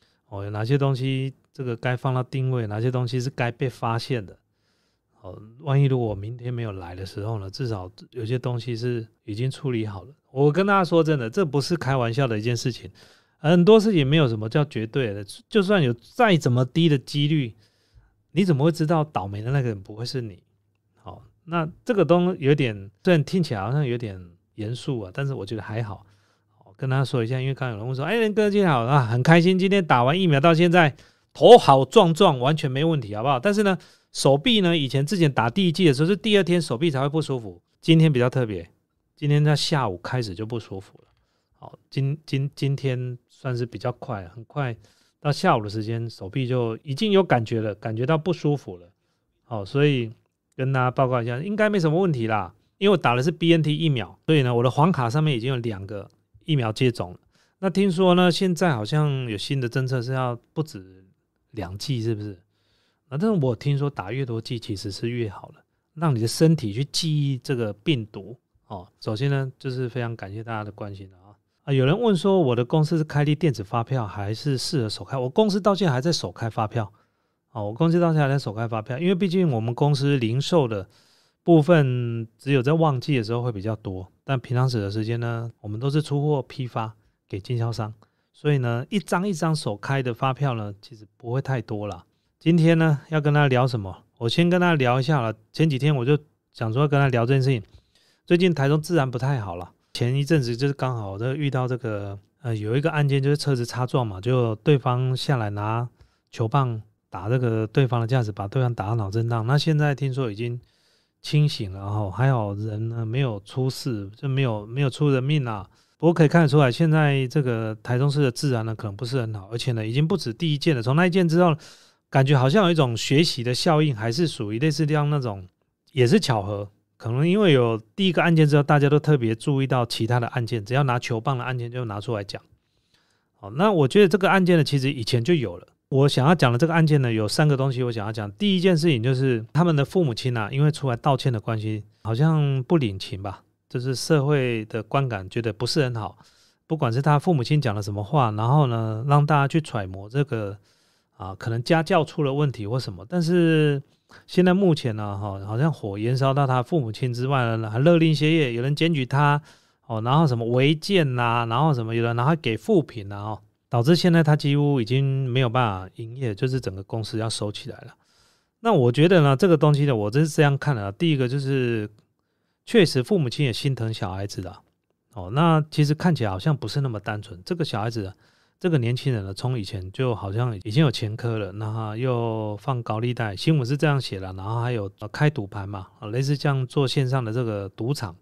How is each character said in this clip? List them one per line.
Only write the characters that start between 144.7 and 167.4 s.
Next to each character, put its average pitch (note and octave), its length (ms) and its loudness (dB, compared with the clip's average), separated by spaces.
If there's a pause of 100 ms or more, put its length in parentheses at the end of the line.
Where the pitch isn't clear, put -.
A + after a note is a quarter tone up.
观 C#3 260 -2
感 F#2+ 220 -6
觉 A#2+ 100 -4
得 A2 120 -2
不 - 120 -8
是 D3 180 0
很 B2 120 -2
好。 G#2+ 240 -8 (480)
不 D#3+ 100 -4
管 C3 160 0
是 B2+ 80 0
他 D3 180 4
父 F3+ 140 2
母 C#3 100 2
亲 D3+ 160 2
讲 C3 160 0
了 G#2+ 60 -4
什 G2+ 140 -6
么 G2+ 100 -4
话， B2+ 280 2
然 A2 140 -2
后 C#3+ 200 4
呢， A2+ 420 -4
让 C#3+ 160 6
大 D3+ 100 2
家 C#3 140 4
去 E3 100 0
揣 A2+ 280 -4
摩 F#2+ 200 -12
这 C3 180 -2
个， G#2 340 -6 (580)
啊， F#2+ 180 -10
可 - 140 -10
能 A#2 160 -2
家 E3 180 2
教 D#3+ 220 2
出 - 180 -6
了 C3+ 120 0
问 C#3+ 180 0
题 G#2+ 140 -8
或 A#2+ 120 -4
什 A2+ 140 -8
么。 F#2 160 -16
但 F3 120 -2
是 D#3+ 640 2 (440)
现 F3+ 180 2
在 F3+ 100 6
目 F#3 200 4
前 A#2+ 200 -2
呢， G#2 220 -6
哈， G2 300 -6
好 G#2+ 100 -4
像 D3+ 160 2
火 G2+ 260 -8
延 A#2+ 180 0
烧 C3+ 180 2
到 C#3+ 120 2
他 B2+ 160 0
父 E3 180 -2
母 A2+ 100 -4
亲 B2 220 -4
之 B2 140 -4
外 B2 300 0
呢， A2 140 -4
还 A#2 100 -4
勒 E3+ 160 6
令 D#3+ 180 4
歇 D3+ 180 2
业， D3 200 2
有 A#2 100 -4
人 C#3+ 120 0
检 D#3+ 180 2
举 C3 140 -2
他， D3 340 2 (460)
哦， A2 160 -4
然 B2 140 2
后 E3 100 6
什 B2 100 0
么 A#2 100 -2
违 C3 280 4
建 D#3 440 0
啊， A#2+ 280 0
然 A#2 140 0
后 D#3 140 4
什 A#2 100 -2
么 A2+ 100 -4
有 A#2 80 0
人， A#2 140 0
然 B2 100 0
后 D#3+ 100 4
给 A#2 200 -4
负 F#3+ 260 2
评 G2+ 260 -14
啊， G2+ 80 -12
哦， G#2 240 -10 (280)
导 A#2+ 120 2
致 C#3+ 140 4
现 F3 180 4
在 E3 80 6
他 D3+ 140 4
几 C#3+ 220 0
乎 C#3+ 240 2
已 A2+ 40 -2
经 C3+ 440 -2
没 A#2+ 100 -2
有 C3 100 2
办 B2 160 2
法 F#2+ 300 -4
营 A#2 220 -14
业， B2 180 -4
就 B2+ 140 -2
是 C3 120 -2
整 F#2+ 140 -6
个 F#2+ 80 -10
公 A2+ 220 -6
司 A2 140 -6
要 A2 120 -4
收 G#2 220 -6